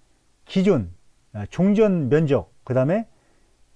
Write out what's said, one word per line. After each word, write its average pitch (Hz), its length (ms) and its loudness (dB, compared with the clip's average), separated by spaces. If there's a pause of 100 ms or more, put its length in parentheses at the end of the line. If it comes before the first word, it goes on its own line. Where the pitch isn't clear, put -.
(460)
기존, 180 440 0 (440)
아, 104 140 -12
종전 190 600 0
면적, 139 460 0 (100)
그 127 100 -8
다음에 156 360 -2 (680)